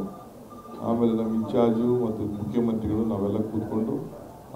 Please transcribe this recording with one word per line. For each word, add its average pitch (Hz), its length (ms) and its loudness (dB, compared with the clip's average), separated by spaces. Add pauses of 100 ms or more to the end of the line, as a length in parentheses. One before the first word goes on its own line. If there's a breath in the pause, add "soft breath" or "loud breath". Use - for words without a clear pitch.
(800)
ಆಮೇಲೆ 117 320 4
ನಮ್ಮ 113 220 2
ಇನ್‌ಚಾರ್ಜು 117 720 4
ಮತ್ತು 107 160 -2
ಮುಖ್ಯಮಂತ್ರಿಗಳು 107 800 0
ನಾವೆಲ್ಲ 101 320 0
ಕೂತ್ಕೊಂಡು 110 560 0 (640)